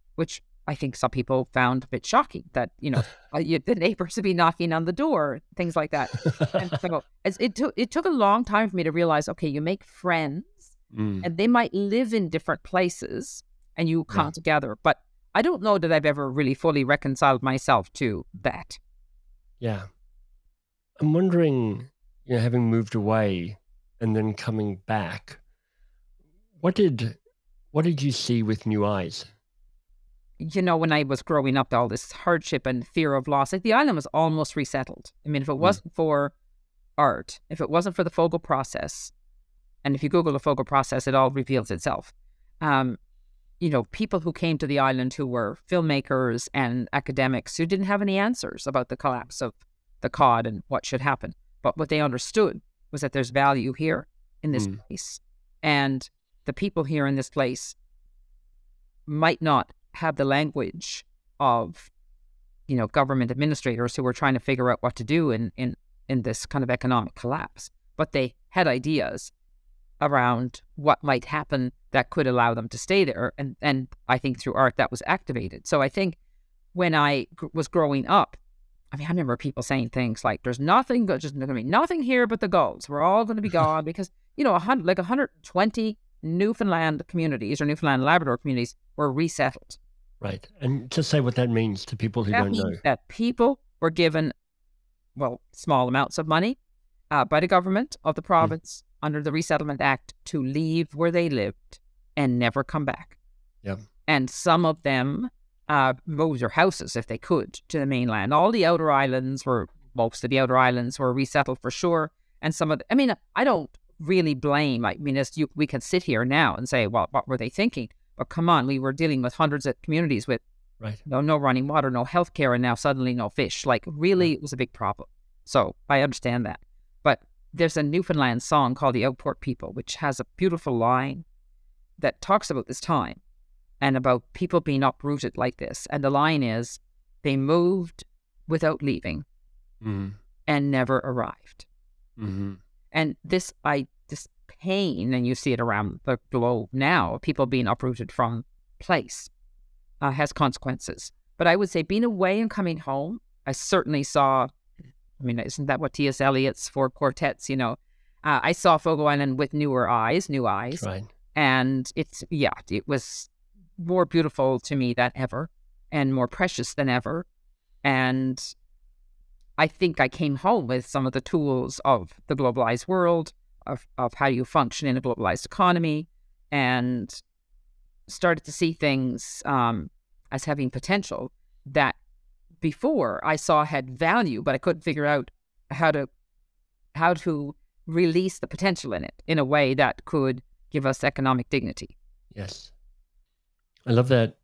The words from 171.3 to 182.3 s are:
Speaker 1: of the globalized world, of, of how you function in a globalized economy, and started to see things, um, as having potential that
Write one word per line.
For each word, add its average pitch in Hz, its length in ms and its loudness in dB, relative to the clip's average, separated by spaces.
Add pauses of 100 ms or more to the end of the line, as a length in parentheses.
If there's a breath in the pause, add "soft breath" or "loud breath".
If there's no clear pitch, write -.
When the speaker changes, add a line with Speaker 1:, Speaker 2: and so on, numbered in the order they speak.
Speaker 1:
of 107 260 2 (160)
the 160 100 -2
globalized 123 520 0
world, 175 440 0 (340)
of, - 200 -8 (120)
of 123 160 -2
how 139 120 0
you 127 180 2
function 139 440 0
in 127 80 2
a 131 40 -2
globalized 110 440 -2
economy, 165 640 0 (420)
and 123 640 0 (920)
started 170 360 0
to 156 80 -14
see 165 200 0
things, 131 720 -2
um, 117 460 0 (400)
as - 140 -6
having 143 260 -2
potential - 640 -4 (340)
that 139 300 2 (640)